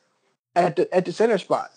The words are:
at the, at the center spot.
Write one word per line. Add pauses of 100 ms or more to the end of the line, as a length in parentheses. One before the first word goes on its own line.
(560)
at
the,
at
the
center
spot.